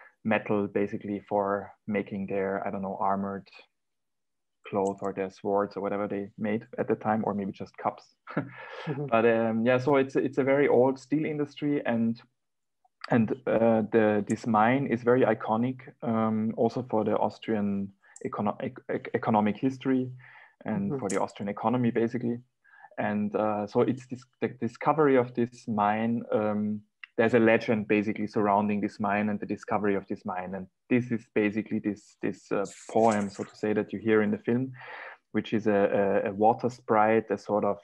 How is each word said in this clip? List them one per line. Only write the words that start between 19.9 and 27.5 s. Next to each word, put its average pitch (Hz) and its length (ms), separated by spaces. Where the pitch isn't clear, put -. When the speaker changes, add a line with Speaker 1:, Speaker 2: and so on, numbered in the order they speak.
Speaker 1:
and 98 280
Speaker 2:
Mm-hmm. 135 80
Speaker 1:
for 101 80
the 98 120
Austrian 101 280
economy, 117 420
basically. 120 480
And, 104 380
uh, 104 300
so 123 160
it's 127 240
this, - 180
the 113 80
discovery 147 680
of 127 180
this 120 340
mine, 110 540
um, 107 480
there's 117 180
a 120 40
legend 113 500